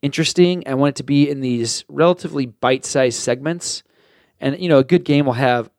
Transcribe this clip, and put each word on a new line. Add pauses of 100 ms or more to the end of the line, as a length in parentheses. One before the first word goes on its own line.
interesting.
I
want
it
to
be
in
these
relatively
bite-sized
segments. (580)
And,
you
know,
a
good
game
will
have